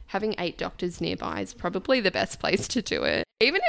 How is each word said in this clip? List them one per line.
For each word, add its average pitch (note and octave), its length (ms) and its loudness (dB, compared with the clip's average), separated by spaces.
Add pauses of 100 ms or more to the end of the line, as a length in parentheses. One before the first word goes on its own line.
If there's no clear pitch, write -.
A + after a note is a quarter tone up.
having G#3 320 -2
eight F3 180 -4
doctors - 460 -4
nearby E3 400 -2
is F#3+ 100 -8
probably F#3+ 480 0
the F#3+ 100 -2
best - 300 -2
place - 280 0
to B3 120 0
do - 220 -2
it. - 220 2 (160)
Even C#4+ 280 6